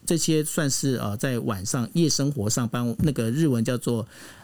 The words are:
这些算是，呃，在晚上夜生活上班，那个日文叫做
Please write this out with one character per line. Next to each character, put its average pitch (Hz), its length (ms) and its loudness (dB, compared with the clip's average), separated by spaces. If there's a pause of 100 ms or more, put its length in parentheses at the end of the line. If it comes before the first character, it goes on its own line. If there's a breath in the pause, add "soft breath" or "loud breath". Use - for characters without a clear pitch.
这 170 100 2
些 156 260 2
算 151 280 0
是， 135 240 0
呃， 107 220 -4
在 127 240 -2
晚 101 260 -4
上 120 260 -2
夜 165 160 4
生 139 220 2
活 113 180 -2
上 120 180 0
班， 120 340 -2
那 151 120 2
个 113 180 0
日 156 160 2
文 120 160 4
叫 123 140 0
做 113 300 -2 (380 soft breath)